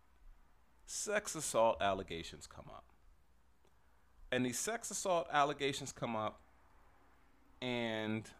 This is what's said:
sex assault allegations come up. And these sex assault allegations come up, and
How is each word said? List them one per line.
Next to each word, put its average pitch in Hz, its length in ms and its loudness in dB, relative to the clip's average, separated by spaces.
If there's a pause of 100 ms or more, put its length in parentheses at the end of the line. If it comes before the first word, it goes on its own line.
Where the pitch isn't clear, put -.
(840)
sex - 500 -2
assault 113 460 4
allegations 90 640 -2
come - 200 -18
up. - 180 -18 (1500)
And 123 140 2
these 123 140 -2
sex 226 320 -4
assault 180 400 0
allegations 143 600 2
come 120 240 -4
up, 107 260 -2 (1200)
and 110 680 0 (120)